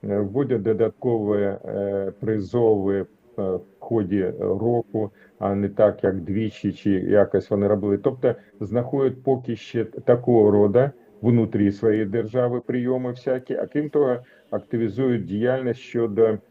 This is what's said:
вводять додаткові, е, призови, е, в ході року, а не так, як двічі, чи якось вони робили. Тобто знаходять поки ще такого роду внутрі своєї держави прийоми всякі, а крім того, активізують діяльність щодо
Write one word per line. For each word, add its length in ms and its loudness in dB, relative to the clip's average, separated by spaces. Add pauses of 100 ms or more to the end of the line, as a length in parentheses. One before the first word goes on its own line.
вводять 600 -2
додаткові, 800 0
е, 760 -4
призови, 800 0
е, 60 -6 (300)
в 260 -4 (160)
ході 600 -2
року, 720 -2 (280)
а 160 -2
не 140 -2
так, 360 2
як 160 0
двічі, 520 -4
чи 180 -4
якось 600 2
вони 180 2
робили. 300 2
Тобто 360 0 (260)
знаходять 600 -2
поки 340 -2
ще 280 -4
такого 680 4
роду 400 4 (300)
внутрі 520 2
своєї 320 0
держави 560 -2
прийоми 500 -4
всякі, 440 -6
а 120 -6
крім 240 -4
того, 260 2 (340)
активізують 760 -2
діяльність 560 -2
щодо 580 0 (120)